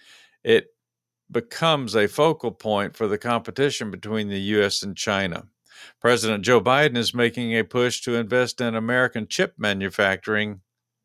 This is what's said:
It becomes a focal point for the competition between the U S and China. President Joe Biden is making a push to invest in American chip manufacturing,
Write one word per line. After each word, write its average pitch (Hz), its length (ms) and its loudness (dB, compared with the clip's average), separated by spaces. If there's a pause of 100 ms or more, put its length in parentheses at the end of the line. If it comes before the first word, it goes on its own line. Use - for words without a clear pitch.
(440)
It 113 300 2 (560)
becomes 135 680 -2
a 104 100 4
focal 151 440 0
point 101 440 -4
for 110 140 -4
the 101 80 -2
competition 120 760 -4
between 104 380 -6
the 98 120 -6
U 104 220 2
S 98 200 0
and 98 120 -10
China. 98 540 -4 (540)
President 110 420 2
Joe 120 160 6
Biden 131 380 2
is 110 160 -2
making 117 420 0
a 110 80 2
push 123 380 -2
to 120 140 -2
invest 120 440 0
in 117 140 -2
American 117 520 0
chip - 300 -2
manufacturing, 101 1040 -2 (440)